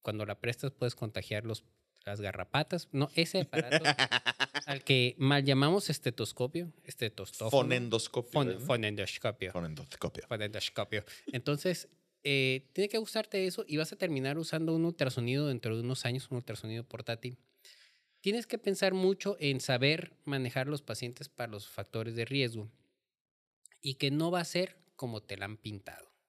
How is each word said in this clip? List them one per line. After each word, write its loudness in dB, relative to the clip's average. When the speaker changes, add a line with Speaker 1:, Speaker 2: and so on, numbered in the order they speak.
Speaker 1:
cuando -4
la -8
prestas -4
puedes -2
contagiar -6
los, -8
las -6
garrapatas. -2
No, 2
ese 2
aparato 2
Speaker 2:
<laughs> 2
Speaker 1:
al -4
que 6
mal 4
llamamos 4
estetoscopio, -4
estetostófono. -6
Speaker 2:
Fonendoscopio, 0
Speaker 1:
Fon-, 4
Speaker 2:
¿verdad? -4
Speaker 1:
fonendoscopio. -2
Speaker 2:
Fonendoscopio. -8
Speaker 1:
Fonendoscopio. -6
Entonces... -2
Eh, 2
tiene 0
que -2
gustarte -2
eso -4
y -2
vas -2
a -14
terminar 0
usando 0
un 4
ultrasonido 2
dentro 0
de -2
unos -2
años, -2
un -4
ultrasonido -8
portátil. -8
Tienes 0
que -4
pensar 2
mucho 2
en 2
saber 2
manejar 0
los -4
pacientes -8
para -8
los -10
factores -6
de -2
riesgo 0
y -6
que 2
no 2
va 2
a -2
ser -2
como -6
te -10
la -6
han -8
pintado. -12